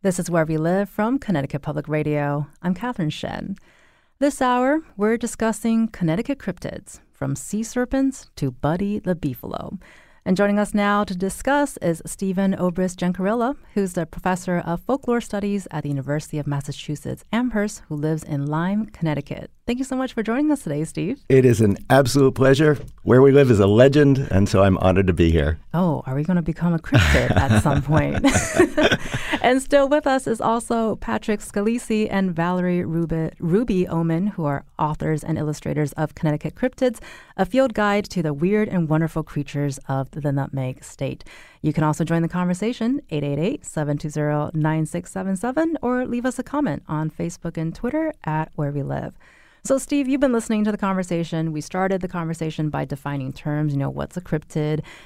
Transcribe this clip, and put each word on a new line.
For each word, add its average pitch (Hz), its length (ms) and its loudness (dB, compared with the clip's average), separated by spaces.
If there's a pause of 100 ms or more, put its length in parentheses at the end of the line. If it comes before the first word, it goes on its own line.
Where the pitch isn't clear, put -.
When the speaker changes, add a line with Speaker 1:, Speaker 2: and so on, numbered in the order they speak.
Speaker 1:
This 185 180 0
is 170 100 -4
Where 170 140 2
We 156 140 -2
Live 180 300 0
from 226 300 -2
Connecticut 147 440 -2
Public 147 260 -6
Radio. 147 580 -2 (160)
I'm 180 120 0
Catherine 196 360 -4
Shen. - 460 -8 (640)
This 277 200 0
hour, 254 420 2 (140)
we're 214 200 0
discussing 226 720 -2
Connecticut 214 500 -2
cryptids, - 640 -10 (120)
from 135 240 -4
sea - 260 -6
serpents 262 760 -2
to 139 140 -2
Buddy 185 480 -2
the 180 160 -2
Beefalo. - 640 -8 (460)
And 185 120 2
joining 202 220 2
us 208 140 -2
now 202 320 2
to 202 100 -8
discuss 262 640 -2
is 165 280 -2
Stephen 190 480 0
Obrist 180 420 -2
Giancarella, 208 600 -2 (180)
who's 196 180 -2
the 165 140 -2
professor 180 520 -2
of 170 220 -4
folklore 240 400 -2
studies 202 500 -4
at 151 120 -6
the 143 80 -4
University 143 480 -4
of 143 80 -4
Massachusetts 143 840 -6
Amherst, 220 580 -2
who 156 60 -8
lives 156 280 -2
in 143 240 -4
Lyme, 185 400 -2
Connecticut. - 640 -6 (160)
Thank 247 140 -4
you 269 40 -2
so 262 120 -6
much 262 160 -4
for 233 100 -4
joining 269 300 0
us 277 100 -2
today, 151 220 -4
Steve. 160 440 -6
Speaker 2:
It 131 160 6
is 120 160 6
an 101 160 4 (140)
absolute 131 460 6
pleasure. 139 420 6 (240)
Where 123 180 8
We 139 120 10
Live 135 180 8
is 101 100 6
a 101 60 8
legend, 139 520 8 (120)
and 98 180 4
so 95 140 6
I'm 98 160 6
honored 92 300 4
to 92 40 2
be 85 180 6
here. 78 280 4 (160)
Speaker 1:
Oh, 165 320 2
are 131 80 -4
we 139 80 -2
gonna 175 200 0
become 165 300 -2
a 165 60 0
cryptid 87 580 4
at 208 260 4
some 143 200 2
point? 143 480 0
<laughs> - 680 2 (420)
And 262 200 4
still 277 260 4
with 294 200 2
us 262 180 0
is 226 140 -2
also 226 560 -2
Patrick 214 420 -4
Scalisi 214 720 -2
and 190 240 0
Valerie 180 500 0
Rubi, 160 540 -2
Ruby 185 480 0
Oman, 165 420 0
who 180 160 -6
are 143 200 -2 (120)
authors 156 460 -2
and 156 160 -2
illustrators 151 540 -4
of 156 240 -4
Connecticut 151 400 -2
Cryptids, 254 420 -2 (380)
a 190 100 0
field 262 260 2
guide 208 340 0
to 175 180 -4
the 151 100 0
weird 202 340 0
and 170 200 0
wonderful 160 340 0
creatures 143 640 -4
of 135 240 -4
the 147 220 -4
Nutmeg 135 500 -4
State. - 400 -8 (400)
You 151 100 0
can 160 120 2
also 151 180 0
join 165 200 2
the 165 60 0
conversation, 208 720 -2 (100)
eight 147 120 -4
eight 143 160 -2
eight, 208 260 -2
seven 147 340 -4
two 160 100 -6
zero, 147 440 -2
nine 156 320 0
six 175 280 -8
seven 190 240 -4
seven, 302 440 -2
or 247 260 -2
leave 240 200 -4
us 254 140 -4
a - 20 -4
comment 277 460 -2
on 156 200 -2
Facebook 170 480 -8
and 165 160 -4
Twitter 302 400 -4 (120)
at 156 320 -2
Where 143 160 -4
We 143 100 -4
Live. 139 340 -6 (480)
So, 269 140 2
Steve, 285 280 -2
you've 262 140 0
been 262 120 2
listening 226 300 0
to 214 80 0
the 208 80 -4
conversation. 175 720 -2
We 151 100 -6
started 190 400 -2
the 190 60 -6
conversation 160 640 -4
by 147 140 -4
defining 139 480 -6
terms, 151 400 -2
you 139 80 -2
know, 135 100 -2
what's 143 260 -8
a 180 40 -6
cryptid, 151 640 -4 (220)